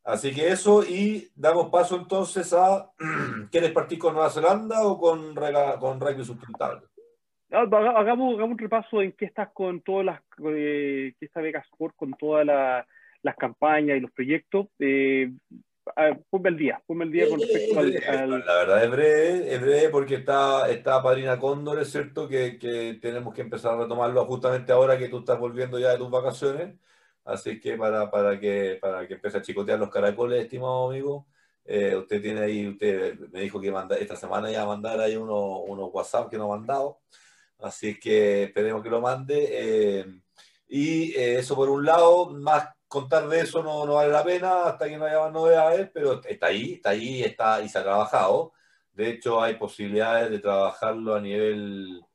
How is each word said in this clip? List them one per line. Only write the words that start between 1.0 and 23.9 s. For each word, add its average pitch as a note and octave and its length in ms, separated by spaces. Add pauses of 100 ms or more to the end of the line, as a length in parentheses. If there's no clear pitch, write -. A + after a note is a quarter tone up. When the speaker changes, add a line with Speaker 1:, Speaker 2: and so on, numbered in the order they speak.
Speaker 1:
damos D#3+ 340
paso F3 260
entonces F3+ 580
a, F#3+ 440
<clears throat> C#3 540
¿quieres D#3+ 200
partir E3 280
con D#3+ 140
Nueva D#3 180
Zelanda A3 560
o F3+ 100
con D#3+ 380
rega-, C#3+ 420
con C3 220
rugby C#3 240
sustentable? - 640 (640)
Speaker 2:
Ah, G#3+ 100
haga-, G#3+ 380
hagamos, A#3+ 340
hagamos A3+ 200
un A3 40
repaso A3 460
en F#3+ 80
qué - 140
estás G3+ 280
con F3+ 280
todas G3 240
las, E3 160 (260)
eh, D3 720
qué D3+ 60
está E3 160
Beca D#3 180
Sport - 360
con C3+ 180
todas D3+ 300
la-, C3+ 440 (340)
las C#3 140
campañas D3 600
y - 20
los B2+ 120
proyectos. E3 560 (120)
Eh, C3+ 520 (640)
a D#3 100
ver, D3+ 240
ponme F#3+ 200
al E3 80
día, C#3 300
ponme E3+ 160
al D#3+ 80
día G#3+ 180
con D#3 120
Speaker 1:
Eh, - 20
Speaker 2:
respecto G#3+ 320
Speaker 1:
eh, - 40
Speaker 2:
al, - 160
Speaker 1:
eh, - 120
Speaker 2:
al C3+ 220 (160)
Speaker 1:
la F2 100
verdad F#2 280
es A#2 60
breve, D3+ 640
es B2 80
breve D3 280
porque C#3 260
está, C3+ 560
está C3 320
Padrina C3 360
Cóndor, C#3+ 400
es C#3+ 120
cierto D3 360
que, B2+ 300
que A#2 420
tenemos A#2+ 340
que B2+ 80
empezar A2+ 340
a A#2 80
retomarlo A#2+ 420